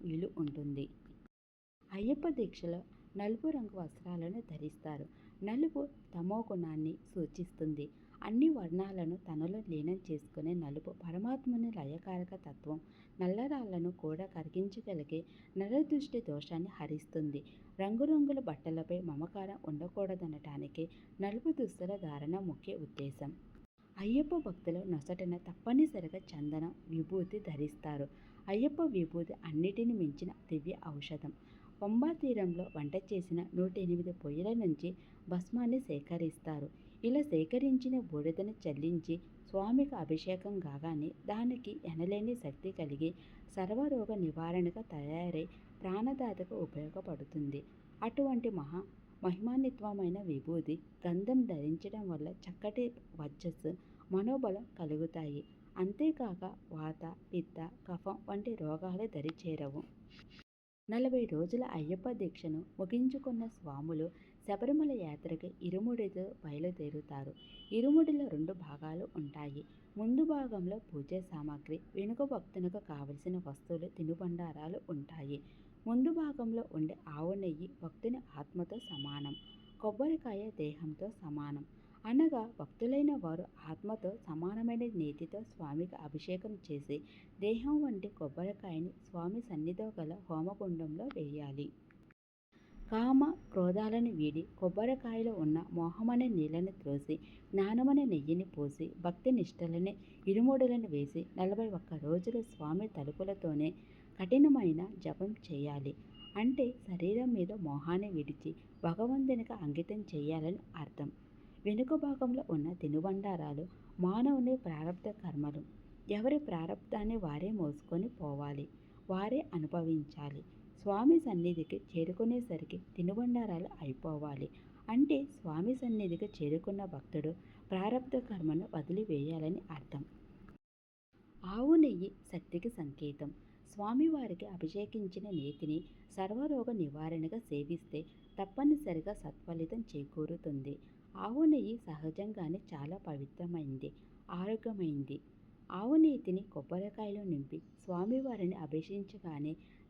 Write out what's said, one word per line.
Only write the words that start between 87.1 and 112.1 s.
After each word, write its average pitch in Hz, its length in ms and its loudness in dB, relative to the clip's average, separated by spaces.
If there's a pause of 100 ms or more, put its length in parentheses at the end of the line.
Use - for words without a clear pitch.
దేహం 233 420 4
వంటి 208 260 0
కొబ్బరికాయని 175 800 -4
స్వామి 185 520 -4
సన్నిధిలో 180 580 -2
గల 160 180 -4 (120)
హోమగుండంలో 170 880 -2
వేయాలి. 143 560 -6 (1200)
కామ 269 400 8 (180)
క్రోధాలను 214 600 4
వీడి, 151 340 0 (120)
కొబ్బరికాయలో 226 760 2
ఉన్న 160 380 4
మోహమనే 220 560 4
నీళ్లను 175 440 2
త్రోసి, 143 440 -2 (360)
జ్ఞానమనే 247 540 6
నెయ్యిని 165 380 2
పోసి, 156 480 -4 (100)
భక్తి 175 300 2
నిష్టలనే 170 640 2 (320)
ఇరుముడులను 240 600 8
వేసి, 147 380 0 (120)
నలభై 202 320 2
ఒక్క 185 240 -4
రోజులు 180 480 2
స్వామి 185 460 -2
తలుపులతోనే 160 840 0 (460)
కఠినమైన 196 680 8 (120)
జపం - 360 -2 (160)
చేయాలి. 143 440 -4 (420)
అంటే 247 340 4
శరీరం 208 600 2
మీద 190 200 2
మోహాన్ని 170 560 0
విడిచి 156 460 -4 (280)
భగవంతునికి 233 720 2
అంకితం 170 480 -2
చేయాలని 160 580 -2 (160)
అర్థం. 143 360 -8 (540)
వెనుక 233 280 2
భాగంలో 269 560 2